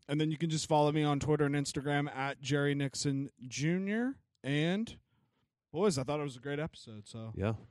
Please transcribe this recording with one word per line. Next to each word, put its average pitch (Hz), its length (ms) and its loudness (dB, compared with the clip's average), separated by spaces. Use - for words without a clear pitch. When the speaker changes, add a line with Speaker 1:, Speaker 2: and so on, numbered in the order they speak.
Speaker 1:
and 147 120 2
then 156 100 2
you 151 80 -2
can 165 120 2
just 156 180 -2
follow 147 240 6
me 156 100 2
on 147 160 4
Twitter 151 260 2
and 143 120 2
Instagram 143 580 0
at 135 260 -4
Jerry 143 360 2
Nixon 139 540 -2
Junior. 190 640 0
And, 170 520 0
boys, 165 260 2
I 127 60 -2
thought 147 160 -2
it 147 40 -2
was 131 120 -6
a 123 40 -16
great 143 200 -4
episode. 117 480 -10
So 113 280 -10
Speaker 2:
Yeah. 107 180 0